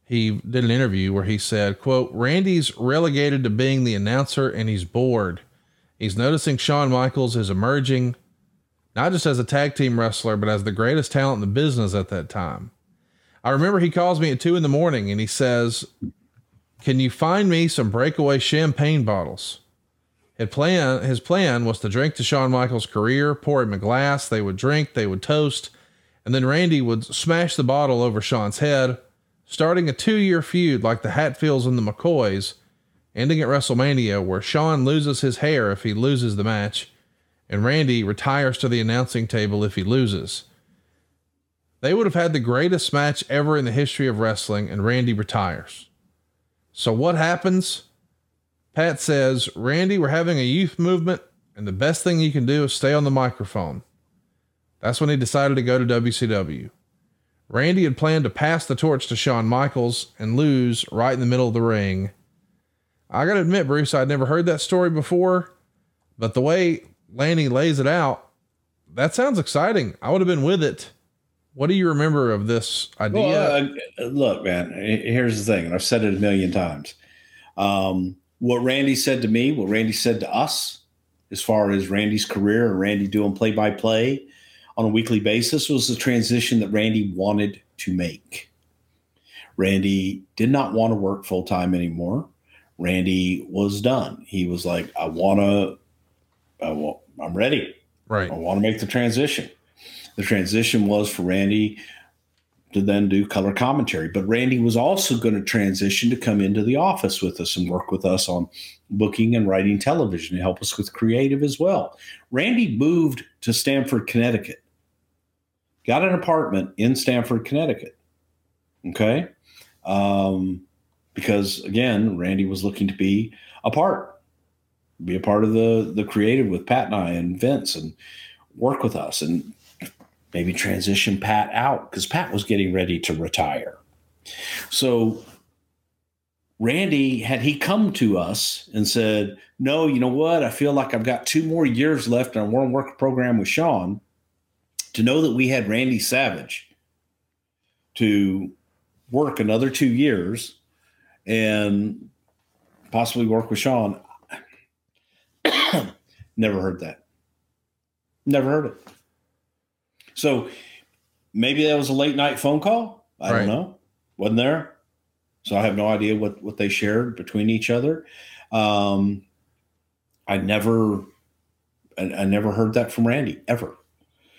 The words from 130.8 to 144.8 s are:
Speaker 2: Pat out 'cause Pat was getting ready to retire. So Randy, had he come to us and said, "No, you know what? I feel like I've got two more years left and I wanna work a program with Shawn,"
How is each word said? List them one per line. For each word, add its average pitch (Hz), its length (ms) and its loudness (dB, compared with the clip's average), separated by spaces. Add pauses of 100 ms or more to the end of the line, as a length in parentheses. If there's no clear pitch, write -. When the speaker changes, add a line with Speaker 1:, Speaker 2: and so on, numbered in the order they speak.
Speaker 2:
Pat 107 340 0
out 127 380 -2
'cause - 140 -6
Pat - 260 -4
was 104 120 -2
getting 98 280 0
ready 90 280 0
to 80 160 -4
retire. 78 640 -4 (920)
So 117 560 0 (1300)
Randy, 135 600 0
had 113 220 -4
he 143 160 0
come 208 360 0
to 98 260 2
us - 540 -4
and 107 140 0
said, 107 480 0 (220)
"No, 151 300 0
you 135 120 0
know 127 80 2
what? 156 360 0
I 117 80 -2
feel 143 200 0
like 135 220 0
I've 113 100 -2
got 123 220 -4
two 156 180 0
more 160 220 0
years 127 420 0
left 123 280 0
and 107 100 -2
I - 20 -4
wanna 123 220 0
work 135 220 -2
a - 60 -20
program 127 420 2
with 101 80 -2
Shawn," 107 540 0 (920)